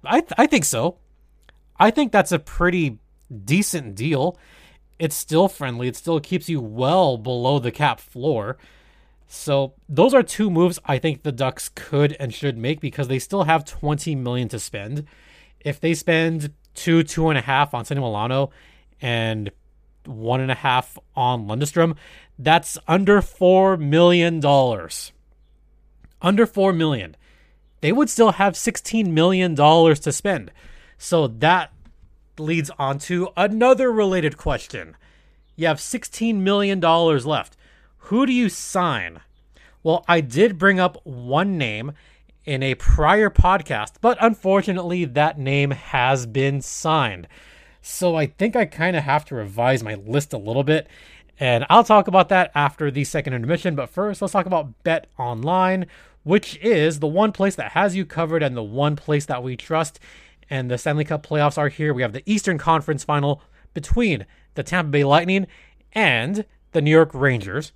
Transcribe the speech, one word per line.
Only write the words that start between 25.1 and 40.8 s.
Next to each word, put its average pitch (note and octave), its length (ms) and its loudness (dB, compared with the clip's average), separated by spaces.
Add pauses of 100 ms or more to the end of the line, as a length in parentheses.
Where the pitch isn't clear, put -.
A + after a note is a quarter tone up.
Under G3+ 260 2
four G3 260 0
million. C#3+ 420 -2 (680)
They D#3 120 0
would C#4 160 2
still A3 240 4
have G3 240 0
sixteen G#3+ 560 -2
million F3+ 420 2
dollars D#3 460 6
to D#3 100 -4
spend. E3+ 400 -4 (460)
So D#3+ 300 0
that D3+ 440 0 (680)
leads D#3+ 320 -2 (100)
on C#3 200 -2
to F3+ 380 -4
another A#3+ 520 4
related F#3+ 480 0
question. G#2+ 600 -8 (580)
You E3 120 -2
have D#3 120 0
sixteen A3+ 640 -4
million G3 360 0
dollars E3 480 2
left. C#3 280 -4 (480)
Who B3 220 0
do C4 80 -2
you A#3+ 160 2
sign? A2 720 -4 (640)
Well, E3 240 0
I E3+ 120 2
did D#3+ 380 0
bring F#3 220 2
up F3+ 260 0